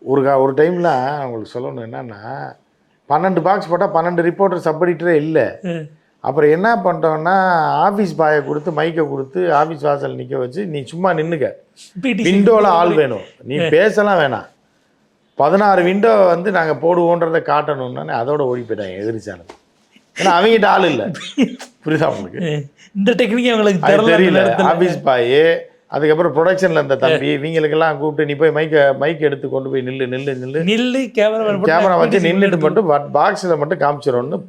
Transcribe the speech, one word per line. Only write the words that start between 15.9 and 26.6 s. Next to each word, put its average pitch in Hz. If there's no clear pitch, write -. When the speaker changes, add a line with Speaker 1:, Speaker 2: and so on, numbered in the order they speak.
Speaker 1:
வந்து 185
நாங்க 165
போடுவோன்றதை 170
காட்டணும்னு 143
அதோட 143
ஓடி 127
போயிட்டாங்க 101
எதிரி 110
சேனல். 98
ஏன்னா 185
அவங்ககிட்ட 202
ஆள் 185
இல்ல. 117
Speaker 2:
<laughs> -
Speaker 1:
புரியுதா 156
உங்களுக்கு? -
Speaker 2:
ம். 151
இந்த 202
டெக்னிக் 240
அவங்களுக்கு 208
Speaker 1:
அது -
Speaker 2:
தெரியல 220
Speaker 1:
தெரியல. 175
Speaker 2:
அந்த 147
நேரத்துல. 127
Speaker 1:
ஆபீஸ் 170
பாய், 139
அதுக்கப்புறம் 156
ப்ரொடக்ஷன்ல 180